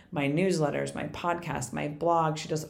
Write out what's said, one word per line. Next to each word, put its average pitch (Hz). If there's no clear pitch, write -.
my 143
newsletters, 147
my -
podcast, 151
my 147
blog. 160
She -
does 156